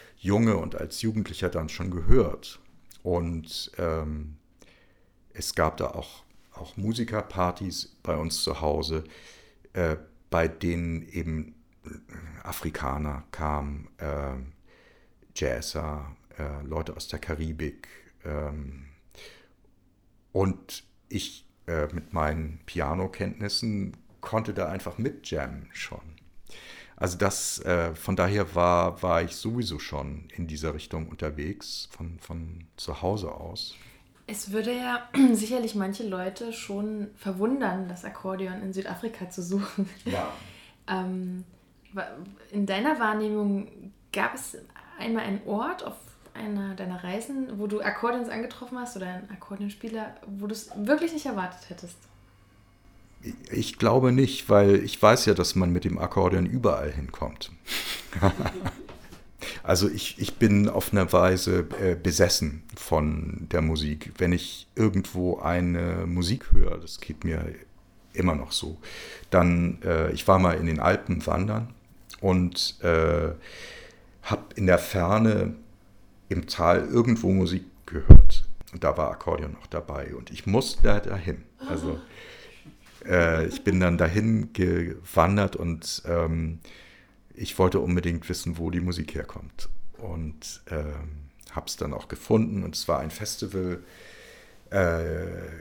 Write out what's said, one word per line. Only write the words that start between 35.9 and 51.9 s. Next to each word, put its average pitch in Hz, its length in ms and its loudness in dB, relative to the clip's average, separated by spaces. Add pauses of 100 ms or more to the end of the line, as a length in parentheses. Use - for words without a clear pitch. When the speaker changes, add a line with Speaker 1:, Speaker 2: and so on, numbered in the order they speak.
Speaker 2:
Leute 196 460 -8
schon 208 600 -8
verwundern, 196 720 -4
das 180 160 -14
Akkordeon 190 600 -10
in 190 100 -8
Südafrika 190 560 -10
zu 180 140 -10
suchen. 196 440 -4 (180)
Speaker 1:
Ja. - 280 -6 (560)
Speaker 2:
Ähm, 185 540 -8 (500)
wa-, 196 140 -10 (440)
in 202 140 -2
deiner 226 340 -2
Wahrnehmung, 214 680 -2 (440)
gab - 220 -4
es - 240 -14 (420)
einmal 226 240 -4
einen 202 220 -6
Ort 240 400 -6
auf - 120 -14 (360)
einer 202 420 -8
deiner 180 280 -10
Reisen, 226 560 -8
wo 208 80 -6
du 208 140 -6
Akkordeons 240 480 -4
angetroffen 240 500 -10
hast 240 180 -12
oder 185 100 -10
einen 185 220 -12
Akkordeonspieler, 208 840 -10 (100)
wo 202 220 -10
du 214 60 -6
es - 220 -14
wirklich 302 380 0
nicht 302 140 -8
erwartet 190 420 -8
hättest? - 280 -18 (1500)